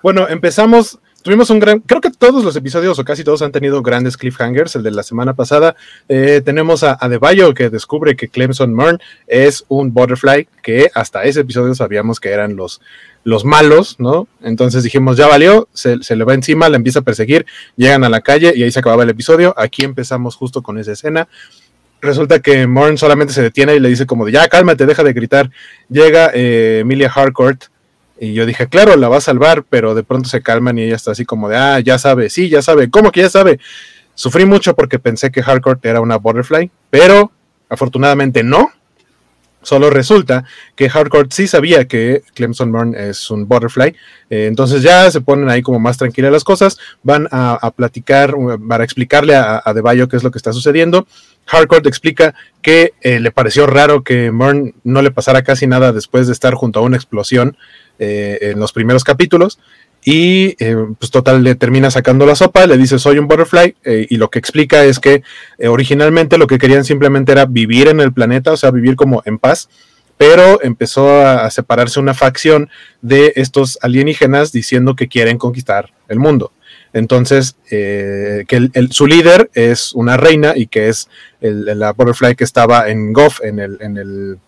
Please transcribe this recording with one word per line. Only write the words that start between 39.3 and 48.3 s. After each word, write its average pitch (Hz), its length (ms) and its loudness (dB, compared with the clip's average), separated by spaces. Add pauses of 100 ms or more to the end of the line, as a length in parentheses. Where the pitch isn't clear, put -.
Solo 143 280 2
resulta 131 560 0 (300)
que 135 180 0
Harcourt 143 400 0
sí 196 120 -2
sabía 160 400 2
que 123 380 -4 (100)
Clemson 120 380 -6
Murn 117 240 -4
es 101 340 -12
un 104 160 -8
Butterfly, 120 480 -2 (360)
eh, 107 160 -4
entonces 127 360 -2
ya 180 300 4
se 160 80 -4
ponen 139 300 -2
ahí 123 120 0
como 123 180 -2
más 123 180 -2
tranquilas 131 340 -2
las 151 140 0
cosas, 196 320 0 (260)
van 147 260 0
a, 123 260 -2
a 113 160 -6
platicar, 139 640 -2